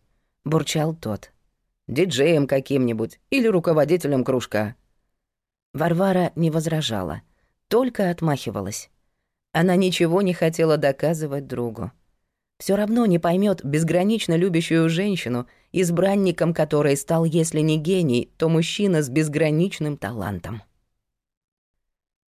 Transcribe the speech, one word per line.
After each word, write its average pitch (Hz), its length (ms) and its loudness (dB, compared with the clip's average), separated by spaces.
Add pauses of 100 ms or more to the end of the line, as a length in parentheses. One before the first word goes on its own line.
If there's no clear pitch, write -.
(440)
бурчал 156 500 -2
тот. 107 380 -10 (560)
«Диджеем 143 600 2
каким-нибудь 127 720 -2 (100)
или 254 180 2
руководителем 160 760 2
кружка». 110 520 -2 (960)
Варвара 175 640 2
не 165 140 2
возражала, 151 720 -4 (460)
только 233 420 0
отмахивалась. 120 800 -4 (640)
Она 175 240 2
ничего 180 460 2
не 180 120 0
хотела 160 440 0
доказывать 143 680 -2
другу. 120 440 -8 (680)
Все - 180 -2
равно 220 300 2
не 170 140 4
поймет 185 440 0
безгранично 170 720 0
любящую 165 540 2
женщину, 165 580 -2 (240)
избранником 175 840 2
которой 147 420 2
стал, 165 300 0
если 160 340 0
не 156 180 2
гений, 156 600 0
то 160 100 0
мужчина 165 540 2
с 135 80 -4
безграничным 151 880 0
талантом. 101 640 -8 (1800)